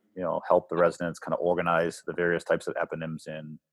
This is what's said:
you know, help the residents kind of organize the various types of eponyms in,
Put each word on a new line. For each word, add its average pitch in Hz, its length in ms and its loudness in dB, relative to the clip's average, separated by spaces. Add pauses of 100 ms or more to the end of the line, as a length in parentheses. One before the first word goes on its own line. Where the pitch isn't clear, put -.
(140)
you 90 80 -6
know, 82 240 -2
help 90 220 4
the 82 80 -2
residents 85 420 2
kind - 160 -4
of - 60 -4
organize 85 640 2
the 82 60 -6
various 85 320 0
types 85 240 0
of - 80 -6
eponyms 80 500 -6
in, 78 320 -12 (140)